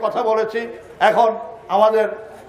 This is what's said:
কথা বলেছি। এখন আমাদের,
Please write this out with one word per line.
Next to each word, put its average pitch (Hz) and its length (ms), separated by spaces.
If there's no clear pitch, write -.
কথা 220 220
বলেছি। 220 440
এখন 214 360
আমাদের, 214 400